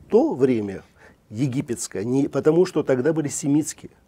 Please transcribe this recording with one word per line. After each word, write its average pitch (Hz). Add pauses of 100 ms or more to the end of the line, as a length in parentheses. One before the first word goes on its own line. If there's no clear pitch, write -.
(100)
то 262
время 113 (480)
египетское, 120
не, 131
потому 160
что 165
тогда 135
были 151
семитские 147 (160)